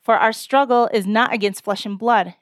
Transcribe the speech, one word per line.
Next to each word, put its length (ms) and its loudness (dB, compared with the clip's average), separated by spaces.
"For 160 2
our 160 2
struggle 580 2
is 160 -2
not 280 0
against 280 -4
flesh 220 -6
and 140 -10
blood." 420 0